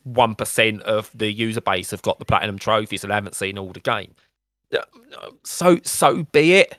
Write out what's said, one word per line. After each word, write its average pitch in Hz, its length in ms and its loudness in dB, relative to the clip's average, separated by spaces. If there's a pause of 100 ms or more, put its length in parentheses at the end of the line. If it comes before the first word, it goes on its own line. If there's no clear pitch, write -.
one 120 300 0
percent 110 500 0
of 107 300 -2
the 110 160 -2
user 113 300 -4
base 92 300 -4
have 101 100 -8
got - 180 -2
the - 60 -16
platinum 101 340 0
trophy, 107 380 0
so 101 120 -8
they 104 60 0
haven't 101 220 -4
seen 98 220 -4
all 95 140 -10
the 92 80 -18
game. 110 340 -4 (560)
Yeah, - 140 -2 (600)
so, 175 380 4
so 160 420 0
be 156 300 4
it. - 240 4